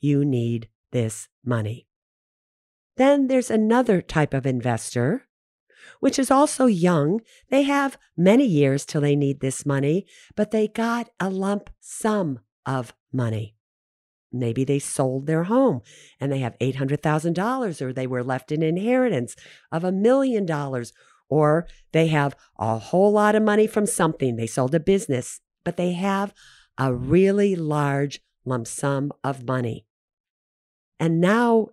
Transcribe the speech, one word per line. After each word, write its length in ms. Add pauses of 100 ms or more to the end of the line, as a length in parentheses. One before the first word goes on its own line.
you 240
need 440 (220)
this 360 (160)
money. 440 (1080)
Then 300
there's 240
another 500
type 320
of 120
investor, 800 (720)
which 180
is 140
also 340
young. 540 (300)
They 140
have 340 (200)
many 280
years 400
till 160
they 140
need 260
this 240
money, 400 (300)
but 160
they 160
got 420 (100)
a 100
lump 400 (100)
sum 600 (260)
of 280 (180)
money. 440 (760)
Maybe 320
they 160
sold 480
their 160
home 380 (380)
and 120
they 80
have 200
eight 160
hundred 260
thousand 320
dollars, 480
or 120
they 140
were 160
left 280
an 120
inheritance 720 (360)
of 120
a 80
million 540
dollars, 480 (340)
or 400 (240)
they 160
have 280 (220)
a 200
whole 340
lot 240
of 80
money 240
from 180
something. 500
They 120
sold 260
a 60
business, 640 (240)
but 100
they 180
have 400 (440)
a 160
really 640
large 640 (240)
lump 220
sum 440 (120)
of 220
money. 400 (1120)
And 200
now 540